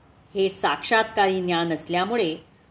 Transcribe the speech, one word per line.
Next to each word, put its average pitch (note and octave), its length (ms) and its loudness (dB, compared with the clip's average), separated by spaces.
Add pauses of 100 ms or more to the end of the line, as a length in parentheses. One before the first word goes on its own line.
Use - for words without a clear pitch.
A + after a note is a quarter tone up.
(360)
हे F#3+ 140 2
साक्षात्कारी G3 920 0
ज्ञान E3+ 320 0
असल्यामुळे F3 640 -2 (340)